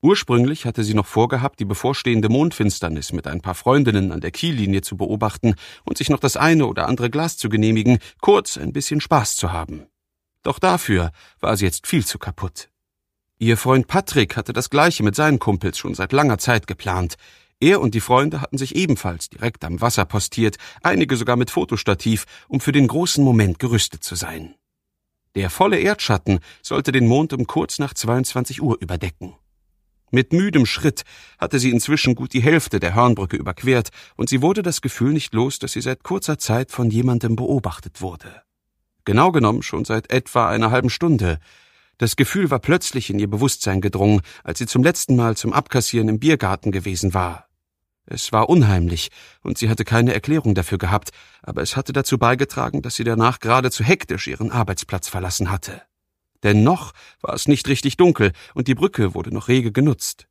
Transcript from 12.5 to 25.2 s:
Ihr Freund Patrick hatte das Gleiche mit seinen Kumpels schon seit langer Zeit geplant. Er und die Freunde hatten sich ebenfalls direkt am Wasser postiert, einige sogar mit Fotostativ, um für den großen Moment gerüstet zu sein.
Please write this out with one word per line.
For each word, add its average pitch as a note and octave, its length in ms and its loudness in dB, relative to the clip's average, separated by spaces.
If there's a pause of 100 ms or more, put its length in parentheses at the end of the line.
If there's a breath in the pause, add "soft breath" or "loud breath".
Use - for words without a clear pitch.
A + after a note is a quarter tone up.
Ihr A2+ 180 4
Freund B2+ 300 2
Patrick D3 500 0
hatte A2 160 -6
das - 160 -4
Gleiche D3+ 340 2
mit G#2 120 2
seinen D3+ 240 2
Kumpels G2 380 -2
schon F2 180 -6
seit F#2 160 -6
langer C3+ 260 2
Zeit A#2 300 2
geplant. F2+ 480 -4 (440 soft breath)
Er E3+ 220 6
und A2+ 140 0
die A2+ 40 2
Freunde C#3 400 2
hatten C3 200 -6
sich C3 160 -6
ebenfalls A2 540 -2
direkt - 360 -8
am E2+ 160 -4
Wasser G#2+ 240 2
postiert, G#2+ 520 -2 (260 loud breath)
einige E3 340 2
sogar A#2+ 200 0
mit B2 120 0
Fotostativ, A2 760 -2 (220 loud breath)
um C3+ 120 -2
für C#3+ 120 -4
den C#3 160 4
großen C#3+ 360 0
Moment G#2+ 340 4
gerüstet A#2 460 -2
zu - 100 -10
sein. E2 400 -10 (800)